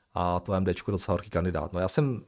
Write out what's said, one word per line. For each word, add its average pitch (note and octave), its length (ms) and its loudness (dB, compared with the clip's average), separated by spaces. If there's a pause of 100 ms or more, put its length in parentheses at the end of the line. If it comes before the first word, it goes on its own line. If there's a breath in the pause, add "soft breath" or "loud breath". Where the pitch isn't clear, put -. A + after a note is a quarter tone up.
(140 soft breath)
A F2 260 2
to G2 140 -4
A F#2 40 4
M F#2+ 60 2
D F2+ 100 2
čko - 180 -4
je - 20 2
docela F#2+ 200 0
horký - 160 -4
kandidát. E2+ 440 0
No F2 60 -2
já F#2 80 2
jsem, C3+ 400 0